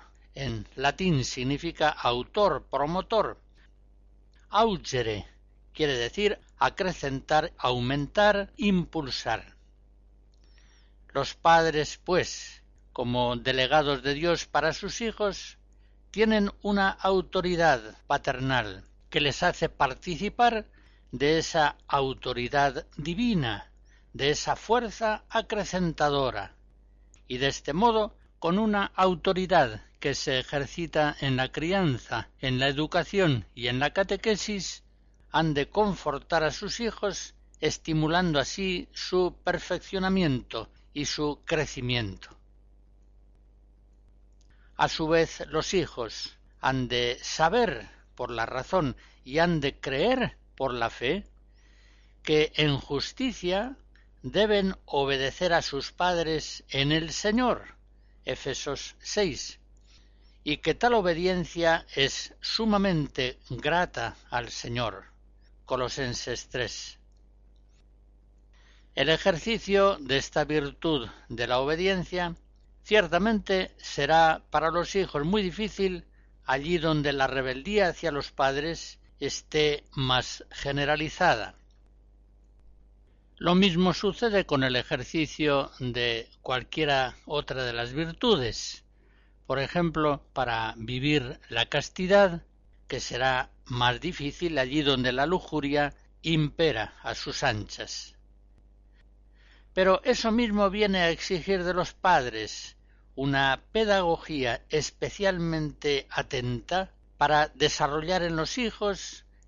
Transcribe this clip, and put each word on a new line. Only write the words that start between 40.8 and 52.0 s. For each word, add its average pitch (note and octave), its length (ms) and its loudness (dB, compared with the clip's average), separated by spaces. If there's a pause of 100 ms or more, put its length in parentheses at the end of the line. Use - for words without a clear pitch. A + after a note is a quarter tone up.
y D3 120 -4
su D3 400 -2
crecimiento. B2 840 -4 (2500)
A D3 120 2
su D#3+ 180 -4
vez, E3 400 2
los D3+ 260 -2
hijos B2+ 640 -4 (220)
han C3 280 0
de A#2+ 340 0
saber D#3+ 680 0 (260)
por B2 160 -6
la A2+ 140 -2
razón B2+ 520 -2 (260)
y C3+ 160 -2
han E3+ 220 4
de C3+ 180 -2
creer F3+ 580 0 (180)
por C3 180 -2
la A#2 160 0
fe D3 380 -4 (960)